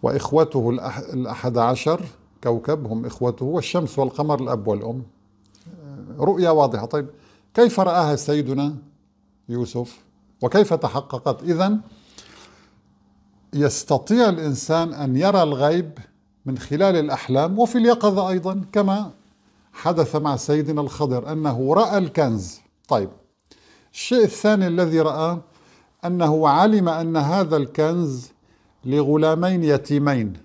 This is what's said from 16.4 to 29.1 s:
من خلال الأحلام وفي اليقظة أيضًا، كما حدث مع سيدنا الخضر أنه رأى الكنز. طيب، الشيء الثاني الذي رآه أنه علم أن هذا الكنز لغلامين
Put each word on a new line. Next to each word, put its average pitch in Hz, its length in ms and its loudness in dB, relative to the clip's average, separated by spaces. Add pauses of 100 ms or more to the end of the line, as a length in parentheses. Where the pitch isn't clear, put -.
من 131 120 -6
خلال 180 380 0
الأحلام 147 640 0
وفي 240 200 2
اليقظة 208 500 2
أيضًا، 185 340 -4 (100)
كما 196 380 0 (640)
حدث 160 440 -2
مع 147 200 0
سيدنا 151 440 -2
الخضر 135 520 -4
أنه 143 420 0
رأى 208 240 2
الكنز. 127 640 -2 (280)
طيب، 104 200 0 (840)
الشيء 240 320 2
الثاني 208 420 2
الذي 170 340 2
رآه 156 400 0 (640)
أنه 160 440 2
علم 185 400 4
أن 165 280 -2
هذا 160 400 0
الكنز 147 720 -2 (540)
لغلامين 156 800 2